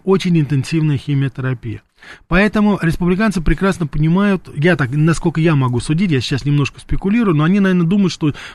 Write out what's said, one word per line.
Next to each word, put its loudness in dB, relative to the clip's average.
очень 2
интенсивная 0
химиотерапия. -4
Поэтому 2
республиканцы 0
прекрасно 0
понимают, 0
я 2
так, -2
насколько 0
я 2
могу 0
судить, 0
я 2
сейчас -4
немножко -2
спекулирую, 0
но 2
они, 2
наверное, 2
думают, 2
что -2